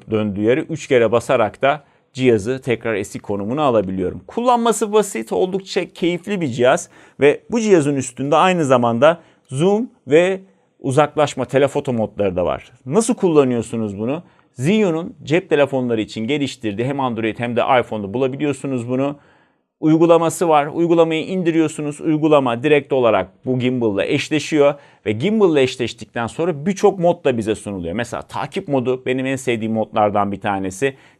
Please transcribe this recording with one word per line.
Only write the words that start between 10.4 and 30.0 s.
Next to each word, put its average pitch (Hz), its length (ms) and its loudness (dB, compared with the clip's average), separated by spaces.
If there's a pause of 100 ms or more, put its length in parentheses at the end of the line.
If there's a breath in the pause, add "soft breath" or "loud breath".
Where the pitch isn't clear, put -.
uzaklaşma, 143 640 0
telefoto 139 480 0
modları 101 420 -2
da 87 100 0
var. 69 260 -4 (140)
Nasıl 214 300 0
kullanıyorsunuz 120 840 0
bunu? 139 240 -6 (300 soft breath)
Zhiyun'un 175 680 0
cep 165 260 -2
telefonları 131 520 0
için 110 260 -6
geliştirdiği 127 600 -4
hem 139 120 -4
Android 113 400 -2
hem 120 160 -4
de 113 60 0 (180)
iPhone'da 104 340 -4
bulabiliyorsunuz 135 760 -4
bunu. 139 300 -4 (600 soft breath)
Uygulaması 165 680 4
var. 147 240 4
Uygulamayı 165 520 2
indiriyorsunuz. 156 760 -2
Uygulama 147 640 2
direkt 147 300 2
olarak 107 360 2 (160)
bu 127 140 -2
gimbal'la 117 460 -2
eşleşiyor 147 680 0 (320 soft breath)
ve 107 60 0
gimbal'la 170 480 2
eşleştikten 120 680 -4
sonra 156 380 -4
birçok 196 340 2
mod 165 260 0
da 127 120 0
bize 107 180 -2
sunuluyor. 90 380 -8
Mesela 104 280 -6
takip - 460 -8
modu 131 380 -2
benim 131 200 -2
en 135 100 -4
sevdiğim 113 380 -4
modlardan 104 580 0